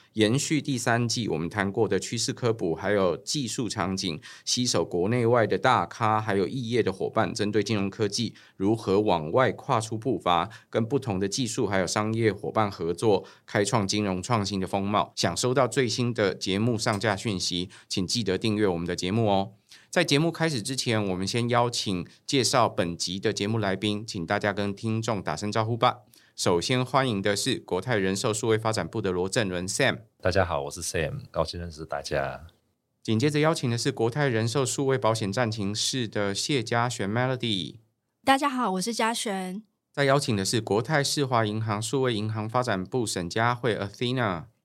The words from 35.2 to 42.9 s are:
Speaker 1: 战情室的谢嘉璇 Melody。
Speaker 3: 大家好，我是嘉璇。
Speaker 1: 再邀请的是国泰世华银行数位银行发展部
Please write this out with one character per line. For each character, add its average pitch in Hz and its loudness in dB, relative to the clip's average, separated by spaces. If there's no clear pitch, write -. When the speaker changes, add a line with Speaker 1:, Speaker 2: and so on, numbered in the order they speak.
Speaker 1:
战 117 0
情 104 -4
室 117 -2
的 101 -2
谢 127 -2
嘉 117 0
璇 104 -4
Melody。 117 -2
Speaker 3:
大 269 4
家 285 0
好， 254 -2
我 185 -2
是 226 -4
嘉 226 0
璇。 190 -6
Speaker 1:
再 143 2
邀 135 6
请 139 0
的 95 0
是 110 0
国 101 2
泰 143 0
世 139 0
华 117 2
银 107 -2
行 107 -2
数 131 -2
位 123 0
银 107 -4
行 110 -4
发 123 0
展 101 0
部 120 -2